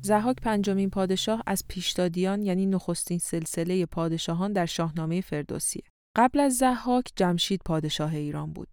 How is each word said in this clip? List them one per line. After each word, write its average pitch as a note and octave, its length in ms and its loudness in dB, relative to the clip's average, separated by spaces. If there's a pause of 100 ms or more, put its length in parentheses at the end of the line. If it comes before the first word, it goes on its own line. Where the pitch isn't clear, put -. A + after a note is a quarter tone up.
ضحاک G#3+ 360 2
پنجمین G3+ 480 2
پادشاه F#3+ 580 0
از G3 200 -2
پیشدادیان، F3+ 720 0
یعنی F#3+ 240 2
نخستین F3+ 540 0
سلسله E3+ 640 -2
پادشاهان E3 680 -2
در F3+ 120 2
شاهنامه E3 560 -2
فردوسیه. - 640 -6 (340)
قبل B3+ 220 4
از C4+ 180 4
ضحاک B3+ 580 2
جمشید F3+ 500 2
پادشاه D#3 500 0
ایران D3+ 380 -6
بود. - 200 -10